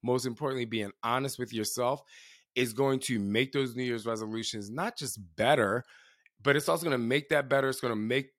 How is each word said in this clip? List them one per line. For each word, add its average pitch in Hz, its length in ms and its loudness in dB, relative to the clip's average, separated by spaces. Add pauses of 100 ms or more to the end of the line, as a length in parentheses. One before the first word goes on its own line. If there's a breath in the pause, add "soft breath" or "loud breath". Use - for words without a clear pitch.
most 123 240 2
importantly, 131 380 -4
being 110 260 -4 (140)
honest 131 340 0
with 123 140 -6
yourself, 123 500 -2 (540 loud breath)
is 127 160 0
going 135 260 2
to 120 220 -2
make 110 320 2
those 131 240 -2
New 127 80 -4
Year's 117 200 -4
resolutions 110 640 -6
not 160 300 -6
just 120 220 -8 (160)
better, 117 480 4 (580 loud breath)
but 135 140 4
it's 147 120 0
also 165 140 2
gonna 147 160 2
make 127 300 0
that 143 200 2
better. 135 200 4
It's 131 120 -2
gonna 120 140 0
make 123 440 0